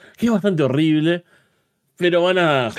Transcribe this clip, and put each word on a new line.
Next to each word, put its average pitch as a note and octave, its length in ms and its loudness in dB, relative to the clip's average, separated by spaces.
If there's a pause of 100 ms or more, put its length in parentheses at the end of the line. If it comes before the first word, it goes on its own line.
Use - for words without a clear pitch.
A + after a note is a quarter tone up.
(180)
que A3+ 100 -2
es A#3+ 40 2
bastante F#3 320 0
horrible, D#3 600 0 (720)
pero F3 260 0
van F#3 140 0
a C#3+ 420 0